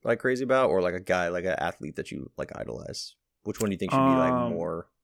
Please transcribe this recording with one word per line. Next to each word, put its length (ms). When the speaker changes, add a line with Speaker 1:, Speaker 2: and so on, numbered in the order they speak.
Speaker 1:
like, 160
crazy 240
about, 260
or, 120
like, 140
a 40
guy, 300
like, 160
an 120
athlete 380
that 160
you, 260
like, 200
idolize? 580
Which 180
one 80
do 60
you 20
think 160
she'd 40
be, 60
like, 300
Speaker 2:
Um, 160
Speaker 1:
more 380